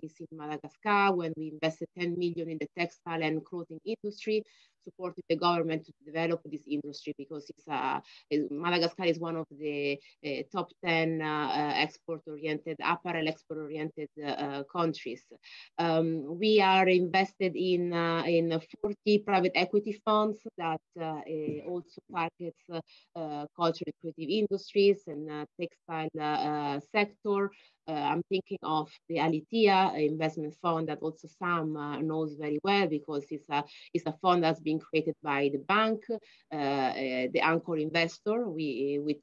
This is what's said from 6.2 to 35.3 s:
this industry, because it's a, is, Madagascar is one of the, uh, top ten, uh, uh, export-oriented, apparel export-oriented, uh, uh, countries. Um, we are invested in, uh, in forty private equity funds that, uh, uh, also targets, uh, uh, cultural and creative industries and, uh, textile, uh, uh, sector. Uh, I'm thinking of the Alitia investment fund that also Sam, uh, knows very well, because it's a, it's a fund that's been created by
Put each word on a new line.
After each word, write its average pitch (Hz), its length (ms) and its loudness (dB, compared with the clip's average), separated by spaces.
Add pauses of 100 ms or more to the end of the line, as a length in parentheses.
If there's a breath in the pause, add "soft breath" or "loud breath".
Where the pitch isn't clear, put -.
this - 200 -12
industry, 147 520 -6
because 143 320 -12
it's - 180 -20
a, 139 340 -4 (280 loud breath)
is, 147 200 2
Madagascar 175 540 0
is 165 140 2
one 165 180 -4
of 160 100 -4 (120)
the, 143 400 -2 (280 soft breath)
uh, 147 40 -4 (200)
top 180 200 -4 (120)
ten, 165 380 2
uh, 151 280 -2
uh, 147 280 0
export-oriented, 151 1080 -6
apparel 165 460 -2
export-oriented, 156 800 -8 (140)
uh, 147 40 -6
uh, 139 380 -4
countries. 156 580 -4 (560 loud breath)
Um, 165 600 0
we 214 240 6
are 190 260 6
invested 185 680 4
in, 175 360 2
uh, 165 340 2
in 165 320 4 (220)
forty 208 380 2
private 185 360 2
equity 208 480 0
funds 214 360 2 (180)
that, 165 240 -4 (180)
uh, 165 60 -4
uh, 156 640 -6
also 175 320 -8 (100)
targets, 170 520 -6 (100)
uh, 165 80 -6 (340 soft breath)
uh, 151 400 -8
cultural 165 380 0
and 165 220 -10
creative 160 160 -6
industries 202 760 4
and, 151 240 -8
uh, 151 140 -6 (160)
textile, 160 480 -6 (100)
uh, 151 40 -4
uh, 151 580 0 (100)
sector. 208 600 0 (380 soft breath)
Uh, 160 40 -4
I'm 151 360 0
thinking - 340 -2
of 156 260 0 (200)
the 165 80 -2
Alitia 185 920 4
investment 156 560 -2
fund 165 260 0
that 147 120 -4
also 156 260 -6 (120)
Sam, 165 380 -2
uh, 147 220 -6
knows 156 360 -2
very 147 280 -2
well, 196 240 4
because 147 440 -4
it's 151 180 -10
a, 143 160 0 (280 loud breath)
it's 170 140 -2
a 185 60 -2 (100)
fund 180 220 6
that's 160 160 2
been 156 180 0
created 156 460 -2
by 143 260 2